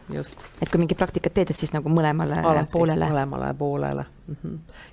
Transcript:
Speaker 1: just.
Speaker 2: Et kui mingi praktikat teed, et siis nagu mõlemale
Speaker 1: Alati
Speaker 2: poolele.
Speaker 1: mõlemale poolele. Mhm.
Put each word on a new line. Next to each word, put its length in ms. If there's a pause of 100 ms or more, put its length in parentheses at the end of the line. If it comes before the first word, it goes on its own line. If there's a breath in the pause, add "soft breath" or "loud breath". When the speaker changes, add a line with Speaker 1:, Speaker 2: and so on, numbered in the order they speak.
(140)
Speaker 1:
just. 320 (160)
Speaker 2:
Et 80
kui 100
mingi 160
praktikat 380
teed, 160
et 80
siis 160
nagu 160
mõlemale 560
Speaker 1:
Alati 260
Speaker 2:
poolele. 340
Speaker 1:
mõlemale 520
poolele. 480 (220)
Mhm. 260 (400 loud breath)